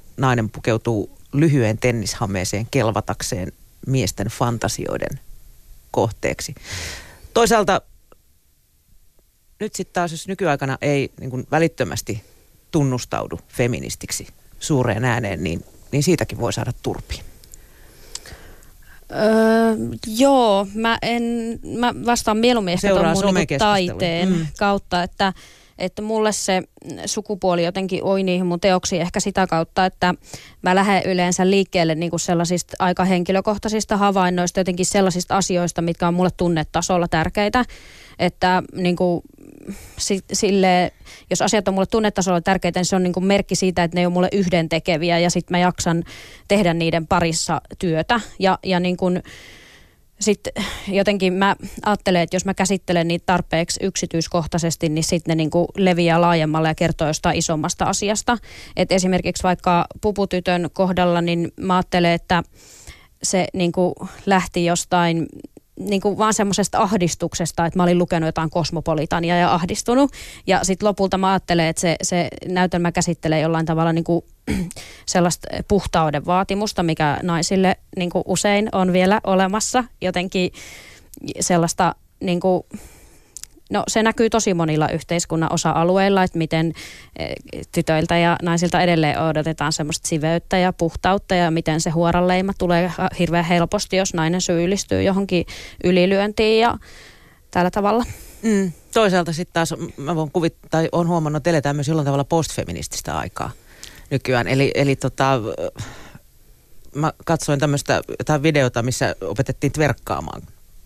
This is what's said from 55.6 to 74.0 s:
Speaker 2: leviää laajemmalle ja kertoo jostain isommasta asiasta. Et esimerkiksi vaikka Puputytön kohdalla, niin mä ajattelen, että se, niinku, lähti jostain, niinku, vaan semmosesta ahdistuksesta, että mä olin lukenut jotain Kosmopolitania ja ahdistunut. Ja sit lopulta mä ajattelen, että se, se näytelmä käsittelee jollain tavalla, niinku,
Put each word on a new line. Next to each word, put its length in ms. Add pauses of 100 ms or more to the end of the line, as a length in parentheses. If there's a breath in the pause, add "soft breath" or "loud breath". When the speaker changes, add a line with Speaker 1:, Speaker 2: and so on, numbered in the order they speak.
Speaker 2:
leviää 440
laajemmalle 460
ja 80
kertoo 320
jostain 300
isommasta 480
asiasta. 520 (380 loud breath)
Et 160
esimerkiksi 520
vaikka 420 (160)
Puputytön 720
kohdalla, 480
niin 340
mä 200
ajattelen, 360
että 320 (800 loud breath)
se, 300
niinku, 420 (300 loud breath)
lähti 400
jostain, 640 (520)
niinku, 380
vaan 160
semmosesta 460
ahdistuksesta, 840
että 140
mä 40
olin 140
lukenut 300
jotain 220
Kosmopolitania 880
ja 160
ahdistunut. 580 (360 loud breath)
Ja 160
sit 200
lopulta 340
mä 140
ajattelen, 340
että 140
se, 240
se 240 (200)
näytelmä 440
käsittelee 480
jollain 260
tavalla, 280
niinku, 320 (220)